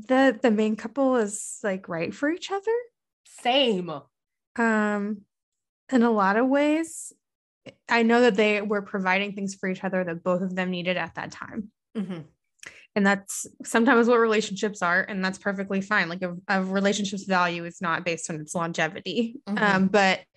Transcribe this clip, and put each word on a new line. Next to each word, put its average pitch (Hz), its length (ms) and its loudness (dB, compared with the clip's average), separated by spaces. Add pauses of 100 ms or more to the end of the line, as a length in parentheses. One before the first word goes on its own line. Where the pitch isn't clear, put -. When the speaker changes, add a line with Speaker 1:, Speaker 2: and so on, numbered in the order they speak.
Speaker 1:
that 262 340 4
the 240 100 4
main 214 240 2
couple 254 420 0
is, 208 460 -4
like, 190 260 -4
right 170 260 -4
for 285 160 -2
each 359 200 -8
other. 392 220 -2 (540)
Speaker 2:
Same. 240 640 0 (640)
Speaker 1:
Um, 208 640 0 (760)
in 240 100 4
a 233 80 4
lot 202 260 2
of 254 120 4
ways, 302 640 0 (800)
I 233 140 4
know 233 180 6
that 226 140 4
they 208 260 2
were 208 200 -2
providing 196 520 -2
things 196 200 -8
for - 140 -6
each 185 160 -4
other 185 180 -2
that 170 220 -6
both 180 160 0
of 185 160 -4
them 185 140 -2
needed 180 260 -4
at 165 200 -6
that - 140 -10
time. - 400 -12 (260)
Speaker 2:
Mm-hmm. 185 240 -8 (760)
Speaker 1:
And 202 100 2
that's 196 400 0 (180)
sometimes 233 440 4
what 247 100 4
relationships 214 600 0
are, 180 220 2
and 190 200 -6
that's 190 160 -4
perfectly 196 440 -4
fine. 196 260 0
Like, 180 140 -6
a, 175 120 -4 (140)
a 190 160 2
relationship's 196 600 -2
value 175 420 0
is 170 160 -12
not 170 220 -2
based 170 260 -4
on 156 100 -6
its 151 140 -14
longevity. 180 840 -4 (100)
Speaker 2:
Mm-hmm. 208 160 -4
Speaker 1:
Um, 190 260 4
but 190 320 4 (160)